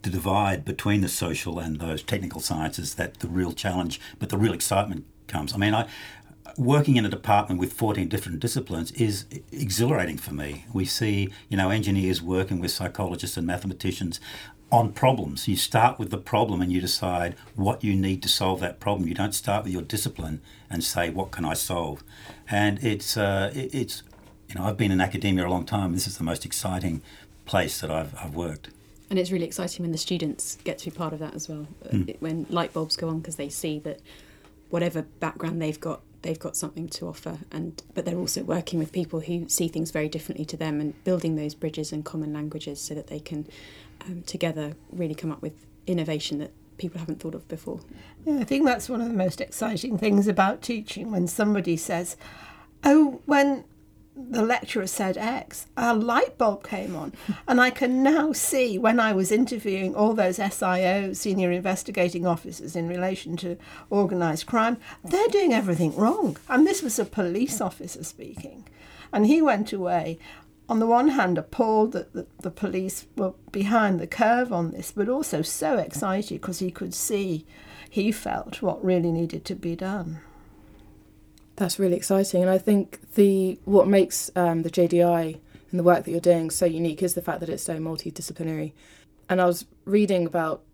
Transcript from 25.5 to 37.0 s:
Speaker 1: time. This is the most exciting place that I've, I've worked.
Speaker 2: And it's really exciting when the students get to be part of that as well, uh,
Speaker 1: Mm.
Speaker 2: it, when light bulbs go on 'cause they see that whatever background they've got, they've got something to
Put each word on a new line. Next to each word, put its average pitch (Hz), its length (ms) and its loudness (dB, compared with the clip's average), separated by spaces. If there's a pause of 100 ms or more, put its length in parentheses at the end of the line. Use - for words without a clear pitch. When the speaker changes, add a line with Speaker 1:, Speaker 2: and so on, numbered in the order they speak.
Speaker 1:
time. 95 280 -2
This 90 160 -2
is 95 100 -10
the 82 60 -4
most 82 200 -4
exciting 90 560 -4 (460)
place 87 340 0
that 78 120 -6
I've, 76 280 -4
I've 76 140 -10
worked. 80 360 -8 (380)
Speaker 2:
And 190 120 -2
it's 180 100 -2
really 170 160 -2
exciting 175 380 -8
when 165 80 -4
the 160 60 -4
students 165 680 -6
get - 140 -6
to - 120 -10
be - 60 -16
part 160 160 -6
of 151 80 -10
that 156 140 -10
as 156 140 -12
well, 151 200 -10 (180)
uh, - 80 -4
Speaker 1:
Mm. 95 140 0
Speaker 2:
it, - 120 -10
when 160 300 -4
light 170 220 -2
bulbs 160 240 -4
go 165 120 -4
on 160 140 -4
'cause 165 140 -10
they 143 120 -6
see 151 320 -6
that 151 200 -10 (680)
whatever 170 320 -2 (180)
background 165 420 -4
they've 151 180 -4
got, - 220 -8 (200)
they've 160 160 -4
got - 180 -8
something 160 320 -8
to - 200 -10